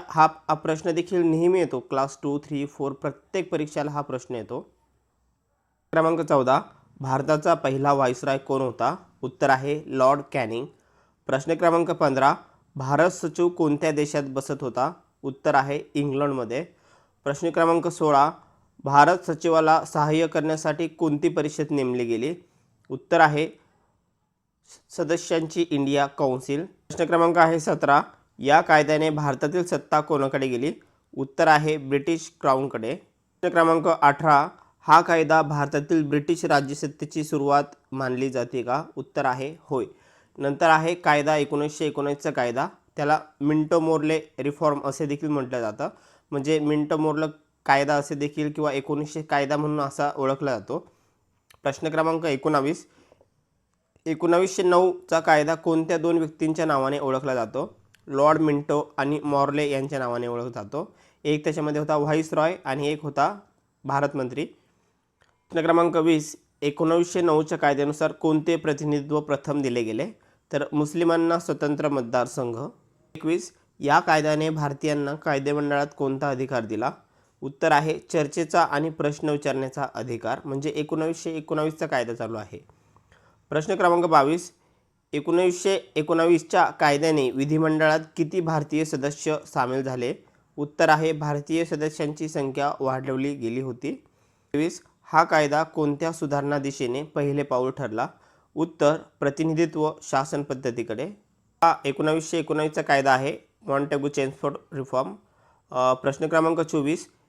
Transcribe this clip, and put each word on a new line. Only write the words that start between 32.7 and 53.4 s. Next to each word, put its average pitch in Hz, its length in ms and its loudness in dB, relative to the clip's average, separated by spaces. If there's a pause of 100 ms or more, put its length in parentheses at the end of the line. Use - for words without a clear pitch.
प्रश्न - 540 -8
क्रमांक 165 380 4
अठरा, 147 600 4 (320)
हा 160 220 8
कायदा 160 400 4
भारतातील 147 600 0
ब्रिटिश 147 420 -2
राज्यसत्तेची 147 800 -2
सुरुवात 143 400 2 (280)
मानली 131 380 -4
जाते 123 340 -4
का? 127 200 -2 (120)
उत्तर 139 300 -6
आहे, 135 360 -4
होय. 127 240 -4 (520)
नंतर 139 320 0
आहे 160 260 4
कायदा 151 420 2
एकोणीसशे 147 480 -2
एकोणीसचा 143 460 -4
कायदा, 127 360 -2 (300)
त्याला 147 220 2 (220)
मिंटो 151 380 2
मोर्ले 156 420 0 (180)
रिफॉर्म 143 440 -2
असे 143 220 -4
देखील 143 240 -6
म्हटलं 131 320 -2
जातं, 113 280 -6 (420)
म्हणजे 151 280 0
मिंटो 151 380 0
मोर्ले 156 280 0 (400)
कायदा 139 300 2
असे 143 200 -4
देखील 147 360 -4
किंवा 151 200 -4
एकोणीसशे 147 500 -6
कायदा 143 360 0
म्हणून 151 220 -2
असा 143 360 -4
ओळखला 135 440 -2
जातो. 123 280 -8 (760)
प्रश्न 143 260 -4
क्रमांक 160 360 0
एकोणावीस, 147 640 0 (1160)